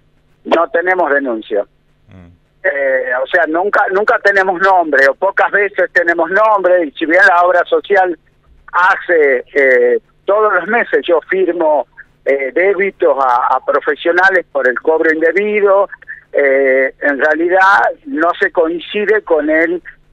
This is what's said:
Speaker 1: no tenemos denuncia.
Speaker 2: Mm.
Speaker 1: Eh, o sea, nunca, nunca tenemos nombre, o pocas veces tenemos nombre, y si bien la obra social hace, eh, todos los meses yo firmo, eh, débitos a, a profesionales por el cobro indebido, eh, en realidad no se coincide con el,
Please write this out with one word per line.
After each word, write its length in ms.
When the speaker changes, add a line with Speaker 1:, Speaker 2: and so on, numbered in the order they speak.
Speaker 1:
no 260
tenemos 400
denuncia. 540
Speaker 2:
Mm. 180
Speaker 1:
Eh, 480
o 40
sea, 200
nunca, 460
nunca 260
tenemos 400
nombre, 480
o 80
pocas 360
veces 420
tenemos 360
nombre, 560
y 60
si 140
bien 200
la 180
obra 220
social 520
hace, 800
eh, 460
todos 280
los 140
meses 400
yo 220
firmo, 580
eh, 280
débitos 680
a, 320
a 100
profesionales 840
por 160
el 140
cobro 320
indebido, 760
eh, 640
en 200
realidad 640
no 320
se 140
coincide 720
con 280
el, 320